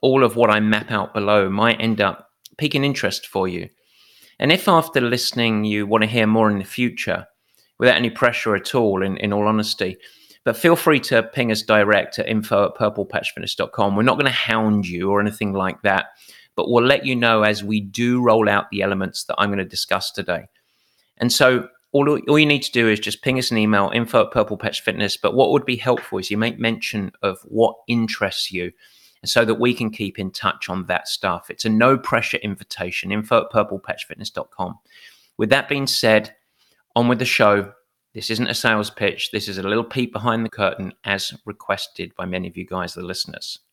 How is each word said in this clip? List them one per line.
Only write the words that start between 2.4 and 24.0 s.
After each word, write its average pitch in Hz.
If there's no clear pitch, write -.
piquing 143
interest 120
for 95
you. 90
And 139
if 190
after 165
listening 117
you 104
wanna 107
hear 113
more 110
in 104
the 95
future, 110
without 123
any 117
pressure 117
at -
all, 101
in, 95
in 104
all 104
honesty, 107
but 120
feel 170
free 156
to 117
ping 117
us 107
direct 104
at 110
info 104
at -
purplepatchfitness -
dot -
com. 101
We're 101
not 123
gonna 139
hound 110
you 87
or 101
anything 104
like 95
that, 98
but -
we'll 120
let 135
you 131
know 117
as 104
we 107
do 120
roll 113
out 101
the 101
elements 95
that -
I'm 101
gonna 98
discuss -
today. 87
And 120
so 127
all, 143
all 147
you 156
need 147
to -
do 117
is 107
just 104
ping 131
us 127
an 117
email, 107
info 117